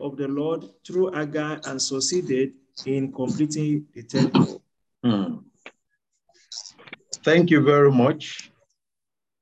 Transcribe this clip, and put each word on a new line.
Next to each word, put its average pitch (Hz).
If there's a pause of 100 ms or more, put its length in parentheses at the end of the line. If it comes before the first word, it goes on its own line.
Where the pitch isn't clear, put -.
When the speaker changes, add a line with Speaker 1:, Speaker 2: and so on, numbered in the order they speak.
Speaker 1:
of 135
the 139
Lord 156 (220)
through 180
Agar 151
and 135
succeeded 135 (320)
in 135
completing 147
the 120
temple. - (400)
Speaker 2:
Hmm. 98 (1900)
Thank 170
you 147
very 143
much. 135 (880)